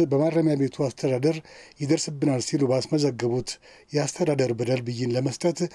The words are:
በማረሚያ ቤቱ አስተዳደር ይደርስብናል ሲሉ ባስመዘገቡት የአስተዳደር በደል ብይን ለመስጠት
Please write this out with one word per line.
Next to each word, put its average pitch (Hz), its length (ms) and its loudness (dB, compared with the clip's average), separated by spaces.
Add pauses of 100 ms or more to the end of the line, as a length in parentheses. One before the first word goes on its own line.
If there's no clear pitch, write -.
በማረሚያ 156 500 2
ቤቱ 135 260 0
አስተዳደር 139 560 0 (400)
ይደርስብናል 147 640 0
ሲሉ 147 260 -2
ባስመዘገቡት 127 840 0 (400)
የአስተዳደር 143 600 0
በደል 120 280 -2
ብይን 120 320 -4
ለመስጠት 139 480 -2 (120)